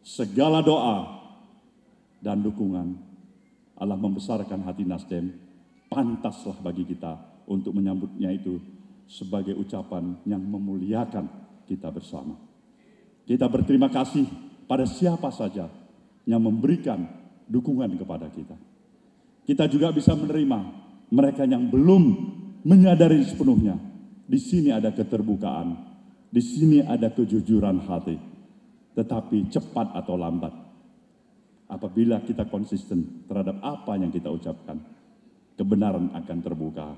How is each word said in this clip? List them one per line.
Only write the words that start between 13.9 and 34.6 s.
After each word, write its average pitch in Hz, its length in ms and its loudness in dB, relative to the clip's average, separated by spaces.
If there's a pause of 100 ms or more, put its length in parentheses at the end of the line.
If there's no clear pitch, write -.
kasih 139 320 0 (480)
pada 131 160 0
siapa 165 480 -2
saja 104 320 -6 (640)
yang 113 80 2
memberikan 113 720 0 (400)
dukungan 123 480 -2
kepada 82 320 -10
kita. - 240 -16 (880)
Kita 147 240 2
juga 147 240 2
bisa 156 240 4
menerima 147 440 0 (520)
mereka 139 320 4
yang 127 240 2
belum 156 360 8 (600)
menyadari 165 640 8
sepenuhnya. 107 560 2 (440)
Di 131 120 2
sini 147 320 2
ada 110 240 0
keterbukaan, 101 800 -2 (560)
di 120 80 2
sini 151 480 6
ada 113 240 0
kejujuran 104 800 2
hati. 82 240 -4 (800)
Tetapi 110 560 -2
cepat 117 480 -4
atau 90 160 -6
lambat, 85 400 -4 (1120)
apabila 104 560 0
kita 113 240 -4
konsisten 98 800 -6
terhadap 98 320 -4
apa 120 400 -8
yang 87 160 -4
kita 82 160 -6
ucapkan, 80 480 -10 (800)